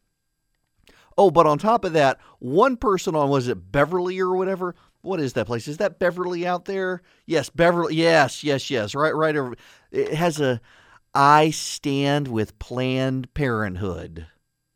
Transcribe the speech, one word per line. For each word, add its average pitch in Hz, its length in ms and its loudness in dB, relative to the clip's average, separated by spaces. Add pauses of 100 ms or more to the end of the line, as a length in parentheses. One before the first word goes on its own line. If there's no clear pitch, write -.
(1200)
Oh, 196 120 8
but 160 160 6
on 147 120 2
top 220 260 0
of 180 100 -4
that, 139 240 4 (200)
one 202 380 2
person 190 400 -2
on, 143 140 2
was 135 180 0
it 95 240 -6
Beverly 180 480 0
or 185 160 0
whatever? 185 400 -4 (260)
What 185 160 -6
is 135 140 -2
that 110 140 -2
place? 117 200 -6
Is 147 120 -8
that 202 200 -4
Beverly 175 480 -2
out 180 200 -4
there? 185 360 -6 (240)
Yes, 151 240 -2
Beverly. 170 460 2
Yes, 160 480 2
yes, 139 260 -2
yes. 107 240 -4
Right, 143 200 0
right 156 220 0
over. 127 200 -4 (340)
It 135 240 -4
has 156 260 -2
a 127 200 0 (540)
"I 147 360 6
stand 143 800 -2
with 110 300 -4
Planned 131 760 -4
Parenthood" 92 920 -4 (500)